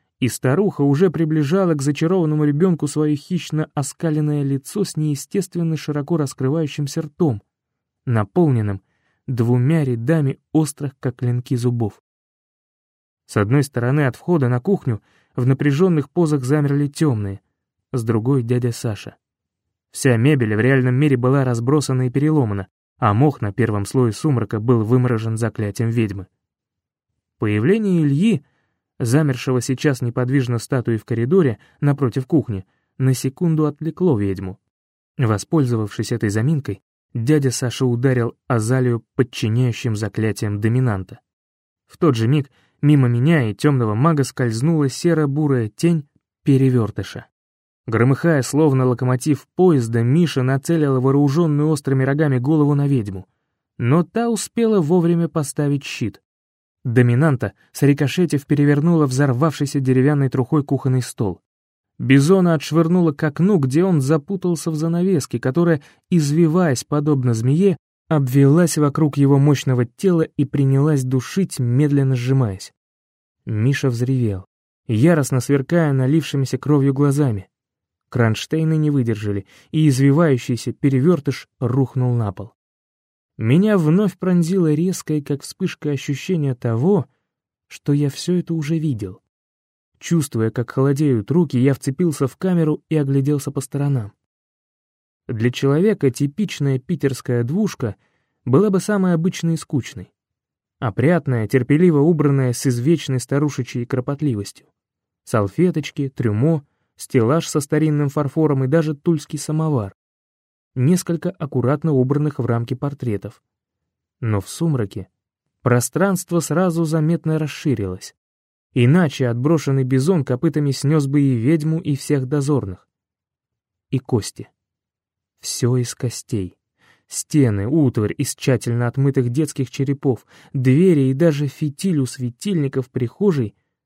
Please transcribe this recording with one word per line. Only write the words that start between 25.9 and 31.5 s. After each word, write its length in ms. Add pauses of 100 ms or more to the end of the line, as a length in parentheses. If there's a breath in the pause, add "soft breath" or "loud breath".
ведьмы. 360 (1120)
Появление 640
Ильи, 420 (540)
замершего 600
сейчас 420
неподвижно 560
статуей 400
в 60
коридоре 540 (220 soft breath)